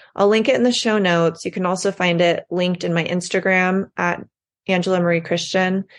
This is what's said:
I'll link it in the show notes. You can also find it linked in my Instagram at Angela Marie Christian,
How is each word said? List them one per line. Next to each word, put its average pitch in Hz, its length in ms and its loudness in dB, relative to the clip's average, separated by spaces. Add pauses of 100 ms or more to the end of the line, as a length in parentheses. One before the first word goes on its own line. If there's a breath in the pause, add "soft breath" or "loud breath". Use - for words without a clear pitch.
(140)
I'll 202 140 2
link 220 200 2
it 269 60 2
in 247 80 0
the 247 80 4
show 226 280 0
notes. 170 460 0
You 185 60 -8
can 185 160 -4
also 180 240 -2
find 180 300 0
it 170 280 2
linked 180 360 -2
in 170 100 -2
my 165 80 0
Instagram 185 920 0
at 175 280 -2 (440)
Angela 185 320 2
Marie 170 200 2
Christian, 185 640 -2 (120)